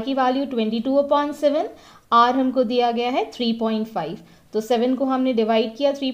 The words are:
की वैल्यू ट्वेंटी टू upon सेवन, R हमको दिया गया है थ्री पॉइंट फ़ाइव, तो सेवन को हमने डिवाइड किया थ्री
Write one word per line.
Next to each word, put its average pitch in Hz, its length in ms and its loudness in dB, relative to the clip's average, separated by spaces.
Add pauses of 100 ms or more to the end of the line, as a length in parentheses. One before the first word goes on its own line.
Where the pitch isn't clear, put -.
की 269 100 -4
वैल्यू 262 320 0
ट्वेंटी 233 340 -2
टू 262 200 0
upon 294 400 2
सेवन, 302 280 2 (460)
R 240 200 6
हमको 254 300 2
दिया 240 260 0
गया 240 200 -2
है 320 140 0 (100)
थ्री 233 260 -2
पॉइंट 220 260 -2
फ़ाइव, 165 320 -6 (340)
तो 214 80 -2
सेवन 240 360 0
को 262 80 -2
हमने 262 280 0
डिवाइड 226 440 0
किया 277 160 0
थ्री 277 220 -4